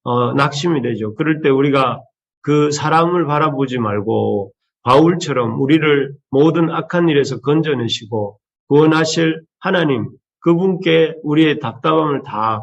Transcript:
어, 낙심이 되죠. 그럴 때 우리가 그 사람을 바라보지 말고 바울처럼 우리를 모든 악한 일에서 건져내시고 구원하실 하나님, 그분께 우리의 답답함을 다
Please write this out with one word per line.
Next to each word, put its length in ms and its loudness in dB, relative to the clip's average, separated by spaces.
어, 320 -2
낙심이 480 0
되죠. 320 -4
그럴 260 -2
때 80 0
우리가 540 2
그 280 2
사람을 540 0
바라보지 540 -2
말고 760 -2
바울처럼 800 2
우리를 500 2
모든 400 2
악한 380 -2
일에서 320 0
건져내시고 1000 -4
구원하실 720 2
하나님, 520 -2
그분께 800 2
우리의 380 2
답답함을 640 -2
다 380 -4